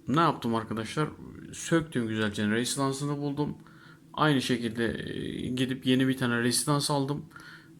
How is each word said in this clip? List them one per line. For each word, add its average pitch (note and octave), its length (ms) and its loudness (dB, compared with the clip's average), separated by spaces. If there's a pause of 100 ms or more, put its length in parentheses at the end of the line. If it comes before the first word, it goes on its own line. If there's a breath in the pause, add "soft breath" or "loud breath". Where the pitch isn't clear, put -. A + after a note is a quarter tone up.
Ne C#3 120 4
yaptım B2+ 340 2
arkadaşlar? A2 540 -2 (440)
Söktüğüm D3+ 560 -2
güzelcenin G#2+ 420 0
resistansını C3+ 680 0
buldum. C#3+ 380 -2 (580 loud breath)
Aynı C#3+ 280 6
şekilde, A#2 440 0
e, - 640 -4
gidip B2+ 380 -2
yeni C3 220 6
bir C3 80 2
tane A#2+ 260 0
resistans C#3+ 480 2
aldım C#3+ 360 -2 (540 loud breath)